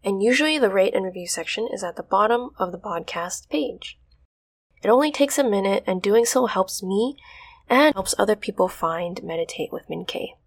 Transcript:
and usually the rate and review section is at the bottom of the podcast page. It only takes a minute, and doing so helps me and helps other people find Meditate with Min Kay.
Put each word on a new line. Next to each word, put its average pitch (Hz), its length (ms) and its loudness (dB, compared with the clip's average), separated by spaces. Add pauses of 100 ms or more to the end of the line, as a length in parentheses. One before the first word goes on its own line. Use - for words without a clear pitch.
and 196 200 -2
usually 294 360 4
the 226 120 4
rate 190 240 2
and 190 100 0
review 180 220 -10
section 208 460 -6
is 185 120 -8
at 170 120 -8
the - 60 -12
bottom 226 560 2
of 180 140 -2
the 180 60 -12
podcast 175 720 -8
page. - 500 -6 (840)
It 190 60 0
only 285 240 4
takes 285 260 2
a 285 60 4
minute, 196 420 2
and 185 160 -2
doing 220 220 4
so 247 220 2
helps - 360 -2
me 208 340 -2 (520)
and 277 260 6
helps 190 240 -4
other 208 180 2
people 190 320 -2
find 175 540 -6
Meditate 165 500 -6
with - 160 -10
Min 165 160 -8
Kay. - 300 -10 (120)